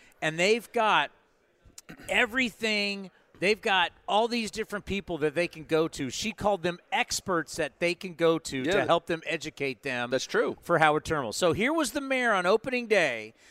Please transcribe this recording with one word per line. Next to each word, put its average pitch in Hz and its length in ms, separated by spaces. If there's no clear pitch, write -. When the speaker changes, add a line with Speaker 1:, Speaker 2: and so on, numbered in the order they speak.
Speaker 1:
and 160 160
they've 208 360
got 190 360
everything." 208 1040
They've 202 200
got 185 320
all 220 220
these 226 220
different 208 340
people 190 320
that 143 180
they 170 140
can 156 160
go 156 240
to. 135 200
She 220 220
called 196 320
them 175 160
experts 190 640
that 151 220
they 175 140
can 180 200
go 165 260
to - 200
Speaker 2:
Yeah, 131 40
Speaker 1:
to 180 140
Speaker 2:
that 127 100
Speaker 1:
help 165 200
them 160 180
educate 147 580
them 123 280
Speaker 2:
That's 131 140
true. 208 360
Speaker 1:
for 170 180
Howard 151 240
Terminal. 139 300
So 175 180
here 226 220
was 302 180
the 294 80
mayor 262 320
on 185 140
opening 240 420
day 127 460